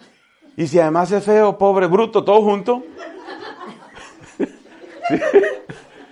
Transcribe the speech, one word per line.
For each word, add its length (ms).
Y 100
si 120
además 340
es 120
feo, 320
pobre, 300
bruto, 380
todo 180
junto. 460
<laughs> 60
<laughs> 0
Sí. 120